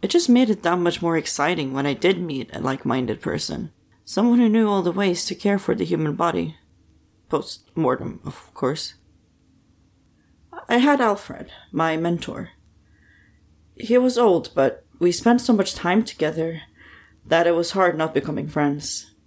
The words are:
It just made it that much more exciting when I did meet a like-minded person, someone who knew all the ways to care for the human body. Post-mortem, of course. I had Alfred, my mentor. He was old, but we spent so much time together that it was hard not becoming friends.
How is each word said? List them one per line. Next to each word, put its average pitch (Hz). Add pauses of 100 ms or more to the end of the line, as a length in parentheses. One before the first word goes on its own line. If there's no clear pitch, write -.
It 208
just 339
made 247
it 214
that 175
much 175
more 165
exciting 151
when 139
I 143
did 175
meet 139
a -
like-minded 131
person, - (320)
someone 240
who 240
knew 220
all 196
the 175
ways 196
to -
care 202
for -
the 185
human 156
body. 165 (720)
Post-mortem, -
of -
course. - (1700)
I 240
had 277
Alfred, - (220)
my 160
mentor. 170 (1200)
He 233
was 254
old, 208
but 135 (140)
we 175
spent 233
so 247
much 196
time 185
together 160 (640)
that 165
it 170
was 170
hard 180
not 156
becoming 147
friends. 147 (140)